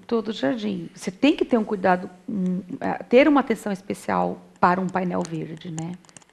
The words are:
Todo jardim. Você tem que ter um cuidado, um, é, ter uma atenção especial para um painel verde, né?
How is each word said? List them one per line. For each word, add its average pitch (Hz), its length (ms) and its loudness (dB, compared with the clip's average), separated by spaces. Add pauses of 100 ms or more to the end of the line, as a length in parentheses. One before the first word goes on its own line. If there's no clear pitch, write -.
Todo 226 260 -2
jardim. 208 640 -2
Você - 160 -8
tem 277 260 2
que - 100 0
ter 240 120 2
um 214 60 2
cuidado, 190 440 0 (220)
um, 185 320 -2 (180)
é, 185 140 -2 (100)
ter 277 240 6
uma 277 120 6
atenção 220 320 -2
especial 185 680 -4 (200)
para 185 200 4
um 185 80 -2
painel 185 400 -2
verde, 160 440 -10
né? 160 220 -8 (400)